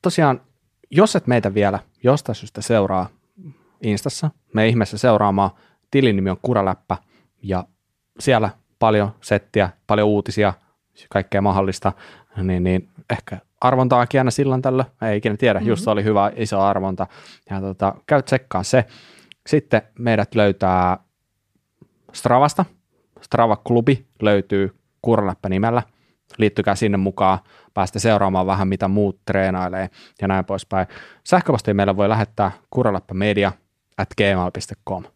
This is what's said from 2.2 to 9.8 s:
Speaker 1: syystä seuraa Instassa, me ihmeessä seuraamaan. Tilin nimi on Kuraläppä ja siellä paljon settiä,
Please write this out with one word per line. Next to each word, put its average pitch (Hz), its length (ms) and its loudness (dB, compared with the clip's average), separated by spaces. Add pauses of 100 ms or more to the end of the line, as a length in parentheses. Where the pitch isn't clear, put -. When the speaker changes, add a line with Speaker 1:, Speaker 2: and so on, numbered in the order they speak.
Speaker 1:
syystä - 260 -16
seuraa 98 480 0 (720)
Instassa, 131 500 -4 (220)
me 110 140 2
ihmeessä 113 300 0
seuraamaan. 101 520 2 (420)
Tilin 131 240 2
nimi 95 140 0
on 92 120 -2
Kuraläppä 95 560 -2 (440)
ja 92 220 -4 (560)
siellä 110 300 2 (300)
paljon 107 320 2 (100)
settiä, 98 480 -2 (180)